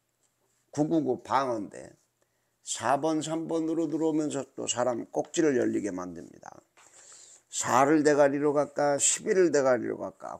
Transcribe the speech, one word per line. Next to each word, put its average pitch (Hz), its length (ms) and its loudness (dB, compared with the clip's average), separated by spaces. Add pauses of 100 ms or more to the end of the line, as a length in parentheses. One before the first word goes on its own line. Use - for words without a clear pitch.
(720)
구구구 151 540 0
방어인데 113 640 -2 (720)
사 131 380 -2
번, 156 200 -2
삼 156 280 -6
번으로 160 400 -2
들어오면서 151 560 -2 (100)
또 117 140 -8
사람 117 380 -2
꼭지를 147 500 0
열리게 110 340 0
만듭니다. 82 720 -12 (880)
사를 139 560 4
대가리로 147 480 4
갈까, 143 440 0
십일을 185 540 2
대가리로 123 480 2
갈까 - 420 -12